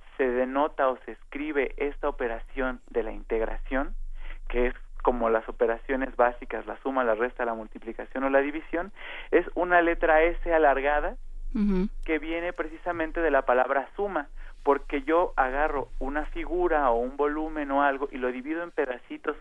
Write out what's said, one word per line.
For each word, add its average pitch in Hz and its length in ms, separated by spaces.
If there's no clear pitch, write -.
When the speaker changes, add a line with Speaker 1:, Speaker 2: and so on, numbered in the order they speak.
Speaker 1:
se 131 140
denota 135 580
o 127 180
se 117 60
escribe 143 640
esta 143 320
operación 127 720
de 117 140
la 110 80
integración, 110 840
que 123 200
es 123 60
como 120 280
las 113 200
operaciones 123 640
básicas, 120 520
la 104 160
suma, 135 200
la 110 120
resta, 123 280
la 117 100
multiplicación 113 720
o 135 60
la 139 100
división, 160 520
es 170 140
una 175 260
letra 160 420
S 170 300
alargada 147 600
Speaker 2:
Ujú. 202 340
Speaker 1:
que 160 140
viene 170 340
precisamente 160 680
de 156 120
la 135 100
palabra 127 540
suma, 190 320
porque 139 380
yo 156 360
agarro 139 520
una 143 280
figura 160 640
o 117 80
un 127 180
volumen 147 540
o 139 100
algo 139 300
y 135 80
lo 127 120
divido 147 320
en 170 80
pedacitos 143 680